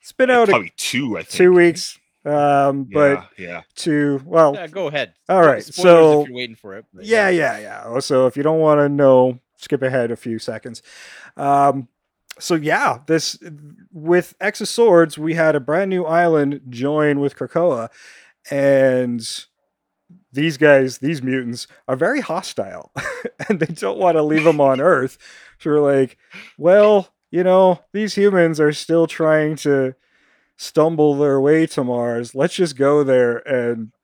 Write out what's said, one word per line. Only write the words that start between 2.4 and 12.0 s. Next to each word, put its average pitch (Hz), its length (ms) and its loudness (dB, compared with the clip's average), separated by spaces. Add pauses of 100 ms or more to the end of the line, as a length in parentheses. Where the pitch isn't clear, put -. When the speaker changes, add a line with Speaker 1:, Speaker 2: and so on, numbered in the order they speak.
Speaker 1:
but 143 360 0 (100)
Speaker 2:
Yeah, 90 80 -14
yeah. 85 140 -12 (160)
Speaker 1:
two, 147 480 -2
well, 160 300 2
Speaker 3:
Yeah, 165 120 -12
go 165 220 -10
ahead. 139 260 -8 (140)
Speaker 1:
all 185 120 2
Speaker 3:
Spo-, 165 60 8
Speaker 1:
right, 131 160 2
Speaker 3:
spoilers - 220 -18
Speaker 1:
so 160 380 6
Speaker 3:
if 143 80 -6
you're 123 60 -14
waiting 120 200 -12
for 98 180 -20
it, 110 180 -18
but 190 120 -20
Speaker 1:
yeah, 214 240 0
Speaker 3:
yeah. 160 320 -2
Speaker 1:
yeah, 104 320 -18
yeah. 123 80 -4
So 131 260 0
if 120 100 -2
you 143 60 -6
don't 160 160 0
wanna 151 300 2
know, 131 500 4 (180)
skip 135 260 -6
ahead 127 280 -2
a 117 60 -6
few 113 240 -10
seconds. 113 420 -14 (540)
Um, 139 500 0 (520)